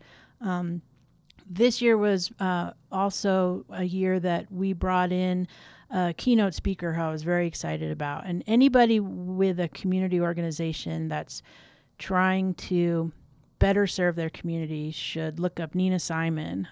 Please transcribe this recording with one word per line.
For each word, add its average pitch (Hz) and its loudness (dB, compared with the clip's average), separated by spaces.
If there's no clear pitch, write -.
Um, 180 -4
this 226 2
year 233 6
was, 202 2
uh, 180 0
also 190 0
a 185 -6
year 185 0
that 175 -2
we 190 0
brought 180 0
in 180 0
a 180 0
keynote 220 4
speaker 175 -2
who 165 -2
I 160 -2
was 156 -6
very 175 2
excited 156 -4
about. 147 -6
And 180 -4
anybody 240 6
with 185 0
a 175 0
community 185 0
organization 165 -4
that's - -8
trying 185 0
to 170 0
better 196 4
serve 175 0
their 160 -4
community 156 -6
should 160 -6
look 175 -4
up 165 -6
Nina 185 2
Simon, 165 -4